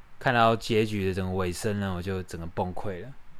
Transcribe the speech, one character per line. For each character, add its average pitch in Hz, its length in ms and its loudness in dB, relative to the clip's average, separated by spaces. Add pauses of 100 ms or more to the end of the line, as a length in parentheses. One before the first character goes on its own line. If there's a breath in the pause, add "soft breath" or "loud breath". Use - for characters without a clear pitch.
(200 loud breath)
看 131 140 2
到 113 220 8
结 110 280 2
局 104 220 0
的 95 80 0
整 95 100 -2
个 92 60 -2
尾 92 220 0
声 101 260 -2
呢， 98 180 -2
我 90 60 -4
就 95 220 -2
整 - 160 -10
个 82 80 -8
崩 90 260 -2
溃 90 280 -4
了。 120 60 -12 (320)